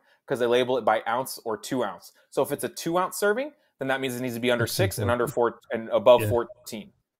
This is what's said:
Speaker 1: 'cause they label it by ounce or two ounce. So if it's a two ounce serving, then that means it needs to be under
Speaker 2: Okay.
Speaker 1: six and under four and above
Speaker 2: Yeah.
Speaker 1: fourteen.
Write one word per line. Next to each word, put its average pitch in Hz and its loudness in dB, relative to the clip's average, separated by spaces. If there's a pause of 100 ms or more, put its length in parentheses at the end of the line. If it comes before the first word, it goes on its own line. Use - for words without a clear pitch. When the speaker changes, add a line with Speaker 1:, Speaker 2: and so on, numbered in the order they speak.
(260)
Speaker 1:
'cause 123 -4
they 123 4
label 123 2
it 107 -4
by 110 2
ounce 127 -4
or 110 -4
two 123 -4
ounce. 90 -10 (180)
So 147 0
if 131 -2
it's 135 -4
a - -4
two 165 -4
ounce 180 -2
serving, 233 -2 (260)
then 131 -4
that 135 0
means 127 -4
it 120 -8
needs 123 -4
to 117 -8
be 123 2
under 120 2
Speaker 2:
Okay. - -4
Speaker 1:
six - 0
and 117 0
under 120 2
four 117 0 (100)
and 113 -6
above 117 6
Speaker 2:
Yeah. 107 0
Speaker 1:
fourteen. 117 -4 (280)